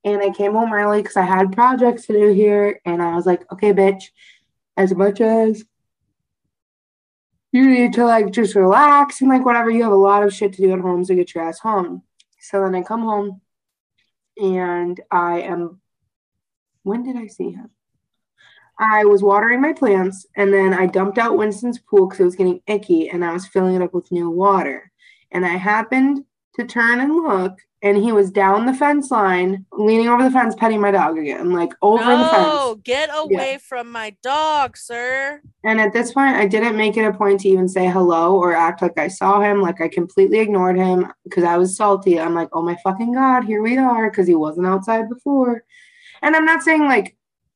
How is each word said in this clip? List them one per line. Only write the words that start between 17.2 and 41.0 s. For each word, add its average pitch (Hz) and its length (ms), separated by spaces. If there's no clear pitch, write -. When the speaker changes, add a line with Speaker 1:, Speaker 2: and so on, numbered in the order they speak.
Speaker 1:
see 185 240
him? - 180
I 214 260
was 202 180
watering 214 380
my 302 140
plants, 190 500
and 196 180
then 190 180
I 185 140
dumped 196 320
out 233 180
Winston's 214 420
pool 190 300
'cause 190 120
it 190 40
was 180 120
getting 180 300
icky, 190 440
and 175 140
I 170 80
was 180 140
filling 185 280
it 185 80
up 180 100
with 175 180
new 170 200
water. 180 600
And 185 140
I 175 140
happened 254 680
to - 100
turn 233 360
and 285 140
look, 196 440
and 202 160
he 220 120
was 202 200
down 196 360
the 262 80
fence 285 360
line, 190 600
leaning 226 360
over 240 140
the 262 80
fence, 240 240
petting 220 260
my 202 100
dog 175 280
again, 156 340
like, 170 300
over 226 340
the - 80
fence. 320 80
Speaker 2:
No, 285 500
get 285 280
Speaker 1:
Yeah. 302 80
Speaker 2:
away 269 400
from 240 340
my 214 300
dog, 294 560
sir. 269 640
Speaker 1:
And 220 180
at 214 120
this 240 200
point, 269 240
I 214 100
didn't 220 300
make 214 200
it 226 80
a 214 80
point 196 280
to 196 80
even 185 200
say 185 180
hello 180 500
or 175 180
act 165 260
like 175 180
I 156 100
saw 196 320
him. 202 200
Like, 185 220
I 170 60
completely 196 500
ignored 185 400
him 185 280